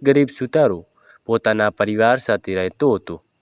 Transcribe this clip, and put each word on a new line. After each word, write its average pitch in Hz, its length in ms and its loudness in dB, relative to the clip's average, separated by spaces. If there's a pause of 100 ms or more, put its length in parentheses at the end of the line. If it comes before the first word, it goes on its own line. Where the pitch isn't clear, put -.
ગરીબ 139 280 2
સુતારો 127 480 -2 (440)
પોતાના 107 520 0
પરિવાર 110 440 0
સાથે 104 360 -4
રહેતો 92 380 -2
હતો. 90 220 -6 (260)